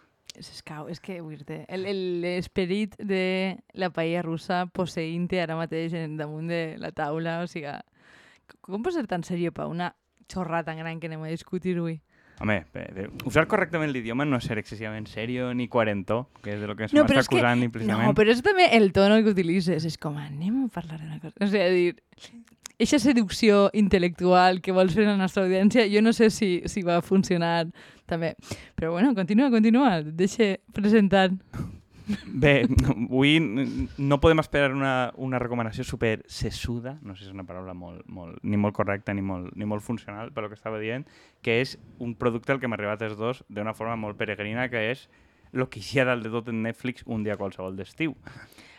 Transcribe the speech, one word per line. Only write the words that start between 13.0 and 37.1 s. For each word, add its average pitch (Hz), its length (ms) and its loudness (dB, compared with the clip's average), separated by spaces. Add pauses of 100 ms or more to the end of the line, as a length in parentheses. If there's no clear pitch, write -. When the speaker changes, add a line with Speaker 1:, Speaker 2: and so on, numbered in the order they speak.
Speaker 2:
usar 135 240 2
correctament 165 420 0
l'idioma 120 340 -4
no 139 140 0
és - 100 -8
ser 120 120 -2
excessivament 107 480 -10
serio 123 440 -6
ni 123 160 -4
quarentó, 110 580 0 (140)
que 104 140 -8
és 104 60 -6
de 104 80 -6
lo 107 80 -8
que 110 100 -6
se 285 80 0
Speaker 1:
No, 294 80 8
Speaker 2:
m'està - 80 4
Speaker 1:
però 269 140 4
és - 20 -10
que, - 140 0
Speaker 2:
acusant 120 240 4
implícitament. 117 420 0
Speaker 1:
no, - 100 4
però 214 160 6
és 247 120 0
també 370 320 6
el 196 160 6
tono 202 280 6
que 214 120 4
utilitzes, 170 520 0
és 160 120 -6
com, 151 200 -8
"Anem 160 480 -4
a - 40 -4
parlar 165 320 -10
d'una 156 180 -12
cosa", 160 220 -14
o 202 60 0
sigui, 190 280 2
dir, - 640 -2 (400)
eixa 240 160 4
seducció 214 800 6
intel·lectual 180 840 6
que 185 140 -6
vols 185 220 4
fer 214 100 4
a 208 60 4
la 202 60 2
nostra 190 260 0
audiència, 190 420 4
jo 202 160 4
no 226 120 6
sé 220 180 6
si, 180 340 0
si 196 160 -4
va 175 240 2
funcionar 170 640 2 (400)
també. 165 260 -4 (420)
Però 160 140 -2
bueno, 226 240 4
continua, 214 380 2
continua, 226 480 6
et 151 80 -6 (100)
deixe 196 440 2 (120)
presentar. 202 560 6 (960)
Speaker 2:
Bé, 139 400 4 (240)
avui 131 480 2
n-, 127 500 -2 (140)
no 139 180 2
podem 160 220 6
esperar 143 320 0
una, 135 420 0
una 131 240 -4
recomanació 120 460 -4
super 110 400 -2
sesuda, 120 800 -6
no 98 100 -14